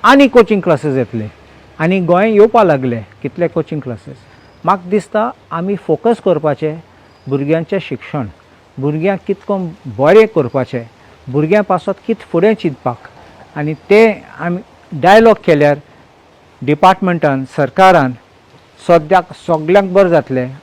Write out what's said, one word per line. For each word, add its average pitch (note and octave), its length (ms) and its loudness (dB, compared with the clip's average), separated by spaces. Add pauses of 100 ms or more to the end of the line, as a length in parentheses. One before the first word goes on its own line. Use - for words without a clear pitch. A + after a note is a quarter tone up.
आनी C4+ 260 6
कोचिंग G#3+ 320 4
क्लासेस D3 360 -2
येतले A2 320 -4 (500)
आनी F3+ 220 0
गोंय F3+ 320 0
येवपा G#3+ 320 4
लागले C3 360 0 (220)
कितले D#3+ 260 -6
कोचिंग D#3 320 -6
क्लासेस. C3 360 -14 (480)
म्हाका F3+ 240 -2
दिसता G#3+ 420 -4 (200)
आमी F3+ 260 -6
फोकस G3 480 -2
करपाचें D#3 500 -2 (520)
भुरग्यांचें D3+ 540 -4
शिक्षण, C3 460 -10 (520)
भुरग्यांक D#3 480 -4
कितको G3 320 -6 (280)
बरें D3+ 400 4
करपाचें, C3 560 -4 (460)
भुरग्यां D#3 340 0
पासत F#3 440 -4
कित A3+ 100 -4
फुडें G3+ 380 -2
चिंतपाक, B2+ 420 -6 (600)
आनी D3+ 180 -6
ते G#3+ 480 2 (160)
आमी F3 200 -6 (340)
डायलॉग G3+ 420 4 (100)
केल्यार D3 340 2 (840)
डिपार्टमेंटान, D3+ 840 0 (120)
सरकारान D3+ 560 2 (760)
सद्याक E3+ 360 2 (220)
सगल्यांक F3 440 0
बरें F#3 180 2
जातलें C3+ 400 -2 (140)